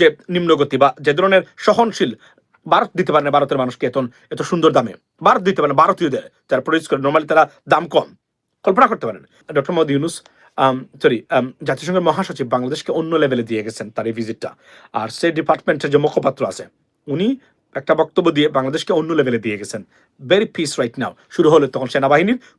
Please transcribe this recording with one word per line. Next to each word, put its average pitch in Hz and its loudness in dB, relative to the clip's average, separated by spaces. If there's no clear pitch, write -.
যে 170 8
নিম্নগতি 160 0
বা 139 6
যে 147 4
ধরনের 190 4
সহনশীল, 214 2
ভারত - 2
দিতে 175 -2
পারে 147 2
না 143 -2
ভারতের 139 0
মানুষকে 127 -6
এত, 139 -6
এত - -4
সুন্দর 170 2
দামে, 113 4
ভারত 233 4
দিতে 190 0
পারে 143 2
না 135 -6
ভারতীয়দের 156 0
যারা 131 0
প্রডিউস 160 -2
করে, 135 0
normally 151 2
তারা 156 6
দাম 156 2
কম, - 2
কল্পনা 214 4
করতে 196 -6
পারেন। 98 -12
ডক্টর 147 -2
মোহাম্মদ 156 2
ইউনূস, 160 -4
আম, 131 2
সরি, 135 4
আম, 123 2
জাতিসংঘের 165 -2
মহাসচিব 143 -4
বাংলাদেশকে 131 -4
অন্য 160 -6
লেভেলে 127 0
দিয়ে 110 -4
গেছেন 110 -10
তার 110 -6
এই 113 -6
ভিজিটটা। 110 -8
আর 110 -4
স্টেট 170 -2
ডিপার্টমেন্টের 156 -2
যে 143 6
মুখপাত্র - -2
আছে - -14
উনি 175 -2
একটা 156 0
বক্তব্য 170 -2
দিয়ে 151 4
বাংলাদেশকে 131 -2
অন্য 156 -4
লেভেলে 123 0
দিয়ে 107 -6
গেছেন। 104 -12
Very 208 4
peace 151 -6
right 120 -4
now। 92 -6
শুরু - 4
হলো 151 6
তখন 127 -6
সেনাবাহিনীর 151 2